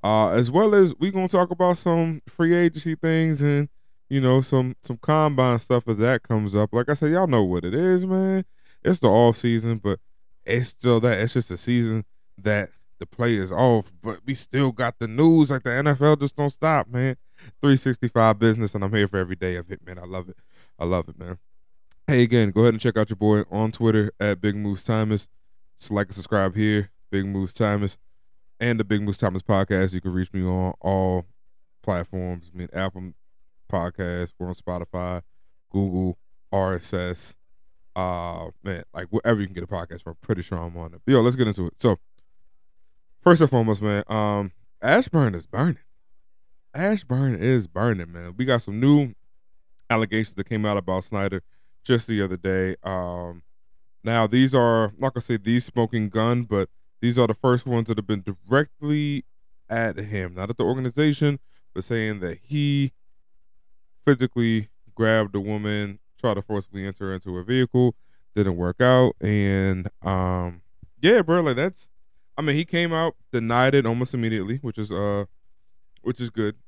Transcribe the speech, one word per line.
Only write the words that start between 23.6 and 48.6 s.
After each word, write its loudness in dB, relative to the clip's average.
Twitter 2
at -2
Big -2
Moose -4
Thomas. -2
Just -10
like 0
and -14
subscribe -2
here, 0
Big -2
Moose -4
Thomas, -2
and 0
the 0
Big -2
Moose -4
Thomas -2
podcast. 2
You -2
can -6
reach -2
me -4
on -2
all 0
platforms. -6
I -16
mean, -10
Apple -8
Podcasts, -6
we're -8
on -8
Spotify, -8
Google, -2
R 0
S -8
S. -8
Uh, -6
man, -8
like, -12
wherever 0
you -4
can -14
get -8
a -14
podcast -10
from, -14
I'm -16
pretty -4
sure -8
I'm -10
on -14
it. -20
But 2
yo, 6
let's 2
get 2
into -2
it. -8
So, 0
first 8
and 6
foremost, 2
man, 0
um, -2
Ashburn 2
is -10
burning. -2
Ashburn -2
is 0
burning, -4
man. -14
We -4
got 0